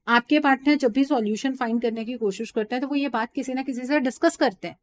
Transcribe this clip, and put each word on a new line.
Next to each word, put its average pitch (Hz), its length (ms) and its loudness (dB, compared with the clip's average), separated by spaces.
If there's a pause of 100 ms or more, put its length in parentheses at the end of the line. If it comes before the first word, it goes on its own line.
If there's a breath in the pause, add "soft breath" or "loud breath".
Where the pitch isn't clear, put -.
आपके 240 320 4
पार्टनर 277 340 4
जब 254 180 2
भी 269 120 2
सॉल्यूशन 262 500 0
फाइंड 233 280 -2
करने 226 220 -2
की 233 80 -8
कोशिश 220 380 -4
करते 220 240 -4
हैं, 254 80 -2
तो 277 60 -4
वो 285 60 -4
ये 285 140 0
बात 233 240 -4
किसी 262 220 -6
ना 262 80 -4
किसी 254 240 -6
से 294 140 2
डिस्कस 262 360 0
करते 208 320 -2
हैं - 140 -14